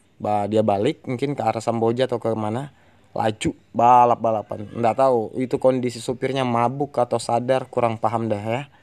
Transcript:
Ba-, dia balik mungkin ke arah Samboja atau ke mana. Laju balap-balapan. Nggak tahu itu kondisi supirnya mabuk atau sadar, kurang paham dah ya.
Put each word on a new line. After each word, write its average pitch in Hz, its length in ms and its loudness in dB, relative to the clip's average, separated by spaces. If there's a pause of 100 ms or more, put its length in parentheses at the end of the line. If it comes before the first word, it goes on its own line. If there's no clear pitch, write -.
(180)
Ba-, 104 320 -2
dia 107 160 2
balik 107 400 0
mungkin 131 320 -4
ke - 80 -4
arah 113 160 -2
Samboja 117 480 0
atau 120 80 -4
ke 113 160 -2
mana. 110 400 -6 (400)
Laju 110 400 -2 (160)
balap-balapan. 113 1040 4
Nggak 113 240 -2
tahu 127 400 0
itu 127 240 -4
kondisi 123 400 0
supirnya 131 400 -4
mabuk 127 560 0
atau 120 240 0
sadar, 123 480 0
kurang 113 320 0
paham 113 240 0
dah 107 160 -2
ya. 113 200 -4 (220)